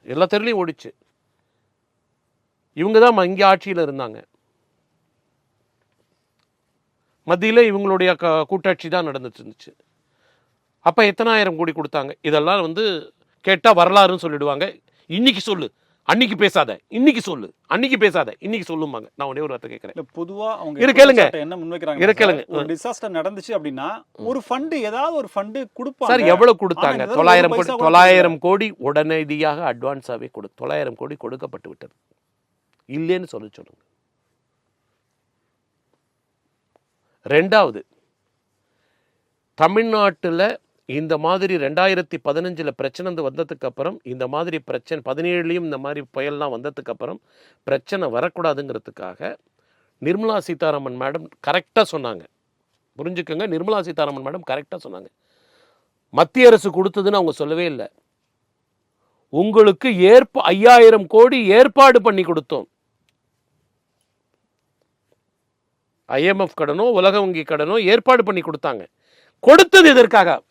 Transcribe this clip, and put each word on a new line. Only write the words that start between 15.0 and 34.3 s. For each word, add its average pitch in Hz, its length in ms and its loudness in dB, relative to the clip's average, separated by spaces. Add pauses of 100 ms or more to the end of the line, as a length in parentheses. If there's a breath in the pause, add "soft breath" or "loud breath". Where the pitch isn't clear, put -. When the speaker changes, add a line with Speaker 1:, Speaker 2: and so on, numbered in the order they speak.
Speaker 1:
"இன்னைக்கு 196 340 -2
சொல்லு, 180 320 -8 (300)
அன்னைக்கு 214 340 0
பேசாத, 160 520 -2
இன்னைக்கு 240 320 0
சொல்லு, 131 340 -12 (120)
அன்னைக்கு 240 320 -4
பேசாத, 156 400 -2
இன்னைக்கு 180 380 -10
சொல்லுமாங்க." 135 380 -10
நான் 139 140 -10
ஒரே 135 120 -12
ஒரு 151 80 -8
வார்த்தை 123 220 -14
கேட்கிறேன். 113 260 -20
Speaker 2:
இல்ல, 151 180 -16
பொதுவா 202 420 -10
அவங்க 151 240 -14
Speaker 1:
இரு, 254 120 4
கேளுங்க. - 40 0
Speaker 2:
குற்றச்சாட்டு 240 420 6
என்ன 156 180 -10
முன்வைக்கிறாங்க 165 440 -10
Speaker 1:
இரு, 202 140 2
Speaker 2:
சார்? - 60 -8
Speaker 1:
கேளுங்க. 180 260 0
Speaker 2:
ஒரு 151 200 -6
டிசாஸ்டர் 185 520 -10
நடந்துச்சு 196 340 -10
அப்படின்னா 151 500 -10 (100)
Speaker 1:
ம். - 140 -16
Speaker 2:
ஒரு 247 220 -8
ஃபண்ட், 277 240 -8
ஏதாவது 269 440 -6
ஒரு 254 180 -8
ஃபண்ட் 220 340 -10 (100)
கொடுப்பாங்க. 254 280 -10
Speaker 1:
சார், 247 140 2
எவ்வளவு 214 400 4
கொடுத்தாங்க? 175 260 -2
Speaker 2:
ஆனா, 131 180 -2
இதுல - 20 -6
ஒரு - 80 -6
Speaker 1:
தொள்ளாயிரம் 170 360 4
கோடி, 185 120 -2
Speaker 2:
பைசா 262 100 -4
கூட 233 120 -4
Speaker 1:
தொள்ளாயிரம் 175 540 6
கோடி 196 400 -2
உடனடியாக 151 960 -4
அட்வான்ஸாவே 127 560 -10
கொடு-, 101 240 -18
தொள்ளாயிரம் 143 400 -8
கோடி 147 220 -14
கொடுக்கப்பட்டு - 520 -16
விட்டது. - 240 -20 (1000)
இல்லைன்னு 165 320 -4
சொல்ல 107 280 -16
சொல்லுங்க. - 300 -20 (3500)